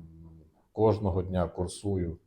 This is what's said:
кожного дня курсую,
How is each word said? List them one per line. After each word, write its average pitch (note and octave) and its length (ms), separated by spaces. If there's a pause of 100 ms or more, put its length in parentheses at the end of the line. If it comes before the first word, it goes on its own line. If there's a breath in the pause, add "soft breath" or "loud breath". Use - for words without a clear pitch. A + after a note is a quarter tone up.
(720)
кожного G2+ 500
дня F2+ 260
курсую, F2+ 800